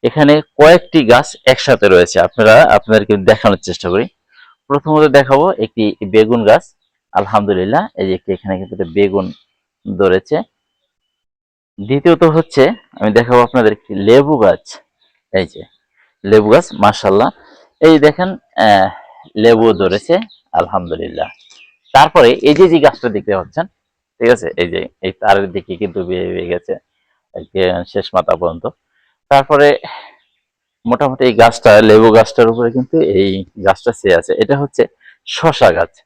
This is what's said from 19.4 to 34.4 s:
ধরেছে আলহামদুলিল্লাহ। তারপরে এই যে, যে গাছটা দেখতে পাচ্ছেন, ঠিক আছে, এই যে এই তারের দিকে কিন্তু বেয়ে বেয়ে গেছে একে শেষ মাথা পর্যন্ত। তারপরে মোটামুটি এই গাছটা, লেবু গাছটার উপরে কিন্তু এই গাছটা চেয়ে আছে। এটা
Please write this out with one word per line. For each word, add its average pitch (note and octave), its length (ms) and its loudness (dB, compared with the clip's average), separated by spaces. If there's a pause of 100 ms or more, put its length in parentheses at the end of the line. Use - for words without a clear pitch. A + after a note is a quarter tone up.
ধরেছে G2+ 460 -2 (340)
আলহামদুলিল্লাহ। E2 760 -8 (640)
তারপরে C#3+ 380 4
এই D3 240 0
যে, F3 140 4
যে E3 100 2
গাছটা C#3 300 0
দেখতে G2+ 280 -6
পাচ্ছেন, D3+ 300 -8 (520)
ঠিক A#2 120 0
আছে, A2 260 -2
এই F2 120 -4
যে F2 200 -10 (140)
এই F#2 100 -6
তারের G2 400 -2
দিকে F#2 240 -10
কিন্তু F#2+ 280 -8
বেয়ে F2+ 300 -8
বেয়ে F2 120 -10
গেছে F2 260 -8 (640)
একে F2+ 540 -6
শেষ - 260 -10
মাথা F2 220 -2
পর্যন্ত। E2 280 -8 (640)
তারপরে C#3 500 2 (1080)
মোটামুটি C3 380 -2
এই B2 80 2
গাছটা, A2+ 500 4
লেবু A2 280 6
গাছটার A2+ 380 2
উপরে A#2 220 -4
কিন্তু B2+ 300 -4
এই G2 440 -2 (220)
গাছটা G2 260 -2
চেয়ে F#2 220 -2
আছে। E2+ 180 -2
এটা B2 240 -2